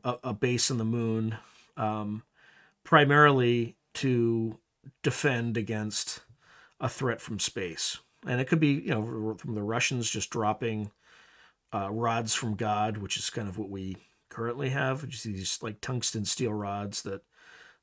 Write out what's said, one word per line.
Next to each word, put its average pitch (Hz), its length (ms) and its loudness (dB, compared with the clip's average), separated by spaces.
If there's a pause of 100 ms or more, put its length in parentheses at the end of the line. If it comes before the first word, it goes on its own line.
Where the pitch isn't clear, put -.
a, 123 220 -2
a 123 80 -4
base 123 360 0
on 127 80 -2
the 113 80 0
moon, 113 520 0 (400)
um, 107 460 -4 (600)
primarily 139 920 6 (200)
to 117 640 2 (440)
defend 120 560 0
against 107 640 -4 (580)
a 123 100 -2
threat 120 320 -4
from 107 180 -8
space. - 600 -4 (280)
And 127 140 0
it 127 40 0
could 160 140 4
be, 147 140 6
you 156 160 -2
know, 110 480 -2
from 123 180 -6
the 104 80 -2
Russians 117 460 0
just - 200 -4
dropping, 107 600 0 (840)
uh, 98 160 -2
rods 113 460 0
from 107 200 -2
God, 107 420 0
which 98 200 -6
is - 120 -4
kind 107 180 -6
of 92 100 -8
what 98 120 -6
we 95 280 -6 (320)
currently 120 400 -4
have, 135 320 0
which 120 140 -10
is - 80 -10
these, 95 380 -4
like, 107 200 -8
tungsten 113 440 -2
steel 117 280 -2
rods 101 500 -4
that 98 180 -8 (600)